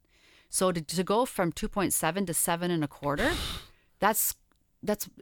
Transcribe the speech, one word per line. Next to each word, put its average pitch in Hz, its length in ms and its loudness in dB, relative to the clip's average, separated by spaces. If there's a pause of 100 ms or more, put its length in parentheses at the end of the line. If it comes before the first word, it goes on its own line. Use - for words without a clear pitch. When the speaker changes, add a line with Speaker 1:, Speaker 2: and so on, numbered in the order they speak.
(500)
Speaker 1:
So 185 220 2
to, 170 80 -2
to 160 220 -2
go 208 240 2
from 180 240 0
two - 180 -4
point 185 240 0
seven 180 340 0
to 170 80 -4
seven 175 360 0
and 165 140 2
a 143 40 -2
quarter, 160 440 0 (340)
Speaker 2:
<sighs> - 320 -20
Speaker 1:
that's, - 380 2 (460)
that's - 260 -4 (140)